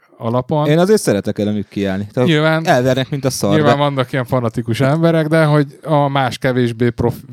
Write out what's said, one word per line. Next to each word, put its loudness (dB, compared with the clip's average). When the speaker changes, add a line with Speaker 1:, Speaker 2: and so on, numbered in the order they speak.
Speaker 1:
alapon. -2
Speaker 2:
Én 2
azért 2
szeretek -2
ellenük -4
kiállni. -4
Tehát 0
Speaker 1:
Nyilván 0
Speaker 2:
elvernek, 2
mint -4
a 0
szar, -2
Speaker 1:
nyilván 2
Speaker 2:
de 2
Speaker 1:
vannak -2
ilyen -2
fanatikus -2
emberek, 2
de 2
hogy 2
a 0
más -2
kevésbé 0
prof-, -4